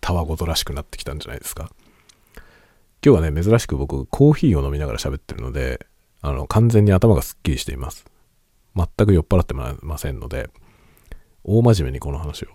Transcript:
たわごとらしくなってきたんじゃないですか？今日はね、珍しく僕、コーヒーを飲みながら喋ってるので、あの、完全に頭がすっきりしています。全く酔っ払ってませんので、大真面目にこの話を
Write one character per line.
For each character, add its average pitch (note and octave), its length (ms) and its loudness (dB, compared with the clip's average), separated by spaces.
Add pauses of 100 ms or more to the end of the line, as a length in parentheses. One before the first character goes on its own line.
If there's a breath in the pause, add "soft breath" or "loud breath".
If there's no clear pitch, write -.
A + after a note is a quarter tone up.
た - 120 -4
わ F2 100 -2
ご D#2 140 -6
と E2+ 80 -6
ら E2 100 -4
し - 80 -4
く - 100 -8
な C#2+ 80 -8
っ D2+ 40 -10
て - 120 -18
き - 60 -14
た C2+ 100 -10
ん D2+ 60 -10
じ - 80 -14
ゃ - 40 -14
な - 60 -12
い - 20 -12
で - 60 -20
す - 100 -12
か？ - 160 -12 (1300 soft breath)
今 C#3+ 100 10
日 F2 60 2
は D#2+ 100 0
ね、 D2+ 120 -2
珍 A2 160 4
し - 80 -4
く - 100 -4
僕、 C#2 300 -6
コー D3 260 4
ヒー A#2 260 2
を C#2 60 0
飲 C#2 60 -4
み C#2+ 80 -4
な D2+ 80 -4
が - 60 -6
ら - 60 -6
喋 C2+ 180 -6
っ - 20 -8
て - 160 -14
る - 60 -12
の A#1+ 100 -8
で、 B1+ 340 -6 (360)
あ D2 100 -6
の、 C#2+ 160 -6
完 A2+ 220 4
全 A2 140 4
に G#2 80 6
頭 G2 240 6
が C#2 60 0
す - 160 -10
っ - 60 -20
き - 80 -2
り C#3+ 60 0
し - 80 -8
て - 60 -8
い C2+ 60 -8
ま B1+ 140 -10
す。 - 140 -20 (680)
全 F2 120 0 (180)
く G#2 80 6
酔 E2+ 80 6
っ D#2 40 0
払 F#2 160 2
っ D#2 40 2
て - 80 -10
ま C2+ 440 -8
せ - 140 -8
ん B2 80 -8
の - 80 -14
で、 B2+ 220 -8 (920 soft breath)
大 G#2+ 180 2
真 A#2 220 6
面 C2 80 -4
目 C2 60 -8
に - 20 -8
こ C#2 120 -8
の C#2 60 -6
話 D2+ 260 -10
を - 120 -14